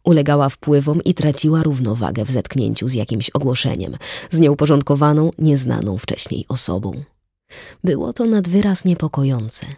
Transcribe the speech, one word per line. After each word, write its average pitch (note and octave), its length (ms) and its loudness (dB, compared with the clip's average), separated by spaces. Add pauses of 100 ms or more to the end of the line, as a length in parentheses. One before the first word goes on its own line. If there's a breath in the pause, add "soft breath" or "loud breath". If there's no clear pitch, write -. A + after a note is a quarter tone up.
ulegała C#3+ 460 4
wpływom D3 540 0
i F3+ 100 0
traciła D#3 500 0
równowagę A2+ 640 -2
w C3 60 -4
zetknięciu A#2 560 -2
z C3 60 -4
jakimś A2 360 -2
ogłoszeniem, B2+ 680 -2 (340 loud breath)
z E3 80 0
nieuporządkowaną, D3 960 4
nieznaną B2 600 0
wcześniej - 500 -6
osobą. G#2 560 -4 (800 loud breath)
Było F3+ 300 -2
to A#3 120 -2
nad G#3 220 2
wyraz G3 380 2
niepokojące. C3+ 800 0 (120)